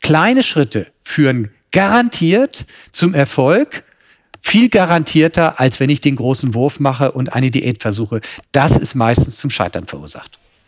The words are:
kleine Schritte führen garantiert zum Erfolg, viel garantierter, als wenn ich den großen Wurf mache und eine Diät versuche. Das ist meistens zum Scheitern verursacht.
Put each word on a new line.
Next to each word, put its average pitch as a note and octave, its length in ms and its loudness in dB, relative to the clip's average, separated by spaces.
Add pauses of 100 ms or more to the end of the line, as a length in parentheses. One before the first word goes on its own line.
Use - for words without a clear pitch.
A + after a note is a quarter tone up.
kleine G#3 420 2
Schritte A2+ 440 -2 (140)
führen B2+ 480 0 (220)
garantiert G#3 960 0 (240)
zum F3 240 0
Erfolg, D3 680 0 (580)
viel A#3 280 2
garantierter, E3 920 2
als C3 200 0
wenn C3+ 100 0
ich C#3+ 120 0
den C#3+ 140 0
großen B2 380 -2
Wurf B2+ 260 -2
mache C3+ 340 0
und B2+ 200 -6
eine C3 160 0
Diät A#2+ 320 -2
versuche. A2 400 -4 (300)
Das C#3 260 2
ist - 160 -4
meistens A#2 440 2
zum C#3+ 120 -4
Scheitern F2 380 -6
verursacht. - 500 -16 (300)